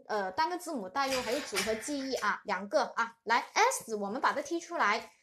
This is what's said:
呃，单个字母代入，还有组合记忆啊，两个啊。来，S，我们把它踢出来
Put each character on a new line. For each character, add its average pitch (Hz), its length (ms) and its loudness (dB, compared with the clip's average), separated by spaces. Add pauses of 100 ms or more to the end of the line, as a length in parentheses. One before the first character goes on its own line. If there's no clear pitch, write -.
呃， 196 240 -2
单 320 180 2
个 359 80 -2
字 339 160 -8
母 196 160 -6
代 269 180 0
入， 262 140 0
还 214 100 -2
有 285 100 2
组 - 160 -6
合 214 180 2
记 285 240 -4
忆 269 160 -4
啊， 196 300 0
两 196 220 -2
个 277 140 4 (140)
啊。 214 200 -2 (100)
来， 233 280 2
S， 415 420 2
我 202 140 -2
们 240 100 -4
把 208 140 4
它 - 80 -2
踢 339 180 -2
出 339 180 -8
来 226 340 2 (120)